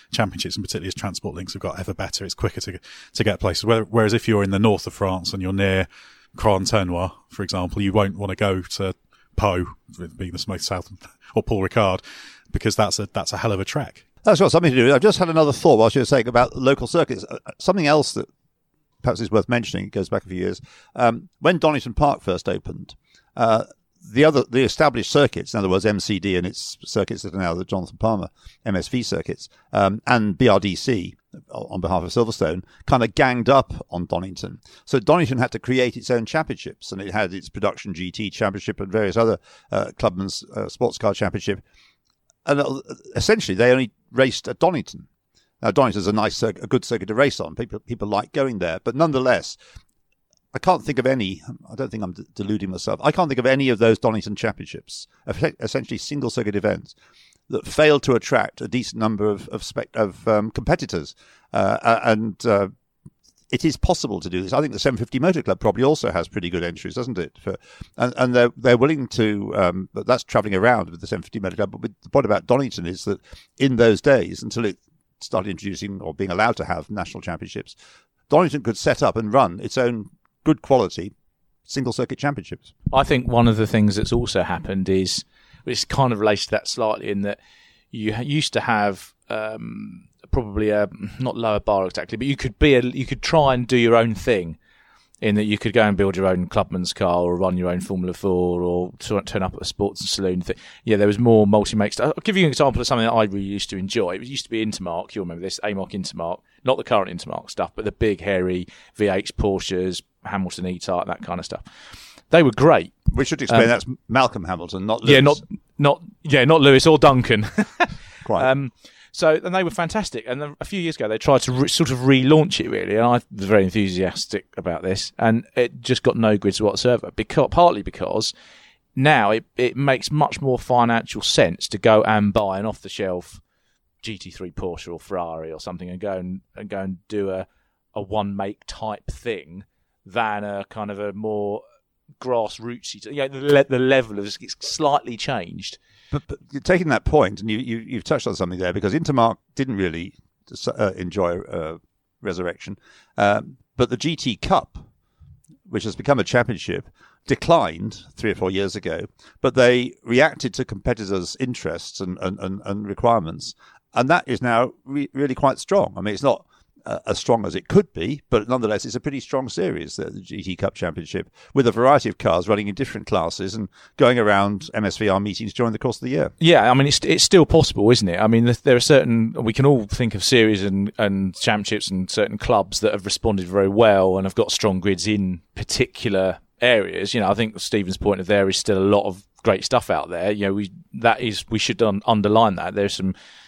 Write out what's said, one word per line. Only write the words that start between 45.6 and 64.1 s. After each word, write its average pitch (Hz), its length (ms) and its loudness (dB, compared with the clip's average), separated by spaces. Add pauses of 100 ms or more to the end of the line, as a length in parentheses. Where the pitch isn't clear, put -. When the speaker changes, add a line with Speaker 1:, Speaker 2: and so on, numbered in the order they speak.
Speaker 2:
Now, 110 80 0
Donington's 104 360 2
a 104 60 0
nice 107 240 0
cir-, 113 140 0
a - 160 -12
good 123 180 0
circuit 95 220 -6
to 107 80 -6
race 131 260 0
on. 85 140 -8
People, 107 240 -10
people 104 280 -10
like 104 260 -2
going 135 260 -2
there. 90 260 -4
But 117 100 -4
nonetheless, 131 640 0 (960)
I - 60 -8
can't 165 260 2
think 147 140 -2
of 123 80 0
any, 110 340 -2 (300)
I - 40 -16
don't 127 160 -8
think 107 140 -8
I'm 90 80 -8
d-, - 220 -16
deluding 101 340 -4
myself, 92 340 -6
I 151 100 2
can't 170 180 0
think 123 80 -2
of 123 80 0
any 135 240 2
of 113 80 0
those 113 200 6
Donington 107 380 -2
Championships, - 720 -10 (180)
eff-, - 320 -2
essentially 117 380 -6
single 139 320 -6
circuit 104 260 -4
events, 98 400 -2 (540)
that - 180 -6
failed 151 360 4
to 139 100 0
attract 113 480 0
a 113 80 -10
decent 113 320 -6
number 110 260 0
of, 101 220 -2
of, 113 160 -10
spec-, - 320 -10
of, 107 320 -2
um, 107 220 0
competitors. 107 640 -4 (340)
Uh, 104 300 0
a-, 117 300 2
and, 110 340 -2
uh, 101 240 2 (840)
it - 120 -4
is 156 120 0
possible 120 420 -2